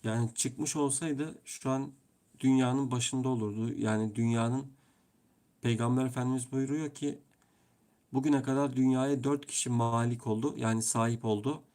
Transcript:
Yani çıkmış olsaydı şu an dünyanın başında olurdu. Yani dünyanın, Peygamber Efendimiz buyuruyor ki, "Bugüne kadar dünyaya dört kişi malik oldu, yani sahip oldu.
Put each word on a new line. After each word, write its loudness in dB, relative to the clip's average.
Yani -2
çıkmış -6
olsaydı -2
şu -8
an -4
dünyanın 4
başında 0
olurdu. -2
Yani 0
dünyanın, 2
Peygamber 2
Efendimiz -2
buyuruyor -2
ki, -6
"Bugüne 4
kadar 0
dünyaya 4
dört 0
kişi -4
malik 0
oldu, 0
yani 0
sahip 0
oldu. -2